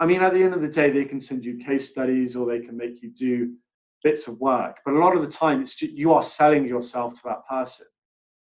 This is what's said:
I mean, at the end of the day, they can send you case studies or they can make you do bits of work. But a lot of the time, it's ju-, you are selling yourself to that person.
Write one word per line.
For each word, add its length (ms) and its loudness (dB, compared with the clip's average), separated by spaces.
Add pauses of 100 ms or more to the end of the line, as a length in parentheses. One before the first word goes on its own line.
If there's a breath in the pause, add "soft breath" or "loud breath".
I 60 2
mean, 140 4
at 140 4
the 80 4
end 120 4
of 60 -2
the 80 -2
day, 220 2
they 160 0
can 140 -8
send 260 -8
you 180 -10
case 240 -2
studies 480 -2
or 100 -2
they 180 -4
can 120 -14
make 260 -10
you 80 -12
do 440 -2 (500)
bits 240 0
of 100 -12
work. 460 0
But 100 -2
a 40 4
lot 180 6
of 60 2
the 60 -4
time, 340 0
it's 120 -12
ju-, 120 -8
you 260 2
are 100 6
selling 440 2
yourself 480 -6
to 100 -20
that 240 -8
person. 380 -8 (580)